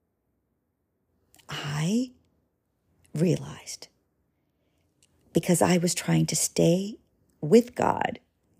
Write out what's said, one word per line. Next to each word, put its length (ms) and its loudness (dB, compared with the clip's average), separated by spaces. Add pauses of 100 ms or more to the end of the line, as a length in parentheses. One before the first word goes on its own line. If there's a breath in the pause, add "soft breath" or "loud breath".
(1500)
I 640 -4 (1040)
realized, 720 -4 (1500)
because 300 0
I 160 4
was 160 -2
trying 320 0
to 100 -4
stay 600 0 (440)
with 360 4
God 420 -2 (420)